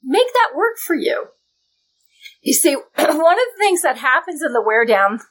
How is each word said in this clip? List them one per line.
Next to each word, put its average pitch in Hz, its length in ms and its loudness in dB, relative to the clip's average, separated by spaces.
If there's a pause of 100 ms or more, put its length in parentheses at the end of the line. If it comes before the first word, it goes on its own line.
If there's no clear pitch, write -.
make 370 320 2
that 480 220 0
work 453 220 -2
for - 160 -4
you. - 340 -4 (1120)
You - 120 0
see, 302 200 2
<clears throat> - 220 -10
one 311 120 0
of 302 80 0
the 370 420 0
things 381 240 0
that 262 160 -2
happens 294 440 -2
in 262 100 -4
the 240 120 0
wear 220 200 2
down 208 360 2 (100)